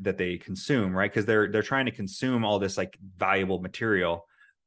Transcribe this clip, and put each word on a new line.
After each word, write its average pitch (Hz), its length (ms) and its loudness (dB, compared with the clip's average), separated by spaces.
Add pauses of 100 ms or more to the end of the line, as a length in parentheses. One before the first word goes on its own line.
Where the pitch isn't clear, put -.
that 95 160 -2
they 90 200 -2
consume, 98 580 -2
right? 98 160 0
'Cause 104 140 0
they're, 107 260 4
they're 107 100 2
trying 135 240 0
to 113 60 -2
consume 117 520 -2
all 104 140 2
this, 98 200 -2
like, 92 200 -6 (180)
valuable 95 440 0
material, 92 640 0 (400)